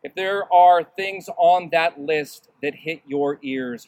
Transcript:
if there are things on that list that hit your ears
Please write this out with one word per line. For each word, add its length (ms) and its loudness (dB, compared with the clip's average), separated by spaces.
if 120 -18
there 380 -4
are 300 6
things 520 -10
on 360 2
that 280 -2
list 500 -6
that 140 -8
hit 300 -12
your 360 -4
ears 460 -10